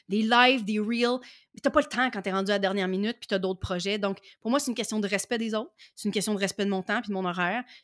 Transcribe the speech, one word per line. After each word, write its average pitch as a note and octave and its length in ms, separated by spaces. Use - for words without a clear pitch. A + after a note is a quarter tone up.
des G#3 120
lives, A#3+ 440
des G#3+ 120
reels. A#3+ 420
Mais - 80
t'as C#4 60
pas D4+ 100
le - 80
temps B3 240
quand G3+ 100
t'es F#3 120
rendu G3 180
à G3+ 40
la G3 40
dernière F#3+ 300
minute G3+ 280
puis - 100
t'as G3 120
d'autres F#3 220
projets. G3 360
Donc, G3 220
pour A3 100
moi, C#4 80
c'est C#4+ 100
une A3+ 60
question A3 240
de G3+ 80
respect G3+ 300
des A3 180
autres, A3 160
c'est - 140
une F#3+ 40
question G#3+ 200
de G3 60
respect G3 260
de G3+ 40
mon F#3+ 140
temps G#3+ 160
puis G#3 100
de G#3 40
mon F#3+ 100
horaire. F3+ 400